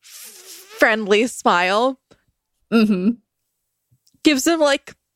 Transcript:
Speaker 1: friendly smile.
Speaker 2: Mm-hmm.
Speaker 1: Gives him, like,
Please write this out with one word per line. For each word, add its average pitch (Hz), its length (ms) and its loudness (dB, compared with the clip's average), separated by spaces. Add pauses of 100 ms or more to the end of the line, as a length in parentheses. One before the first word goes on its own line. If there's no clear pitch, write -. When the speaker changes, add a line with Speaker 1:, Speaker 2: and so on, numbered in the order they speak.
Speaker 1:
friendly 220 1300 -2
smile. 214 720 -2 (720)
Speaker 2:
Mm-hmm. 208 380 2 (1120)
Speaker 1:
Gives 294 220 2
him, 320 140 0
like, 285 340 0 (220)